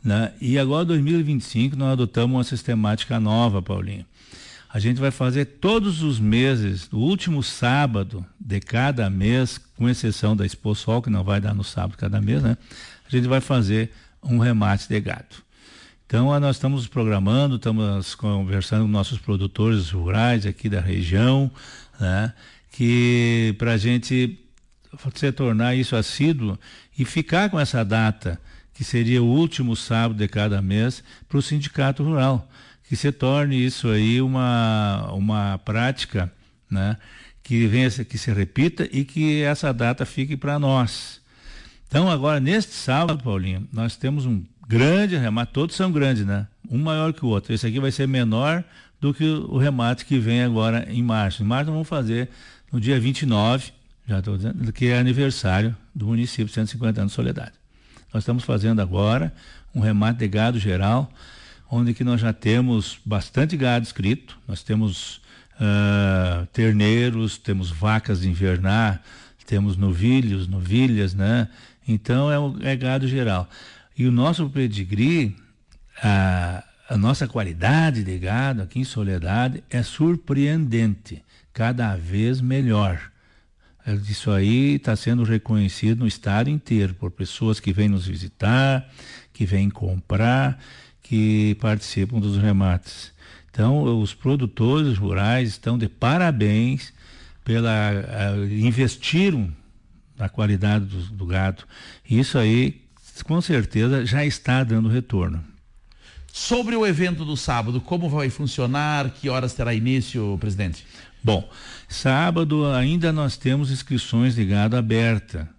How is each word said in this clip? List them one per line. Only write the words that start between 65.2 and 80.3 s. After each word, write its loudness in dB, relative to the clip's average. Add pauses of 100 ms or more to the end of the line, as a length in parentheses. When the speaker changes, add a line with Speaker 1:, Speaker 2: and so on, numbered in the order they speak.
Speaker 1:
ah, 2
terneiros, 2
temos -4
vacas 0
de 0
invernar, 0 (460)
temos 0
novilhos, 2
novilhas, 0
né? 2 (380)
Então 0
é 2
o, -2
é -2
gado -2
geral. 0 (480)
E 2
o 4
nosso 2
pedigree, 0 (680)
a, 2 (260)
a 0
nossa 2
qualidade 0
de -4
gado -2
aqui -8
em -2
Soledade -2
é -2
surpreendente, 0 (300)